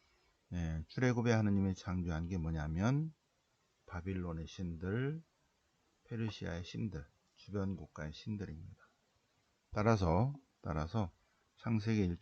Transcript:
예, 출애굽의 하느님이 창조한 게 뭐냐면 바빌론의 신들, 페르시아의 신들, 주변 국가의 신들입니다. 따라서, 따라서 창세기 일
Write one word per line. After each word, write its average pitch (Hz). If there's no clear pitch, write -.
예, 80
출애굽의 120
하느님이 98
창조한 85
게 92
뭐냐면 82
바빌론의 87
신들, 98
페르시아의 98
신들, 90
주변 95
국가의 80
신들입니다. 92
따라서, 107
따라서 87
창세기 110
일 87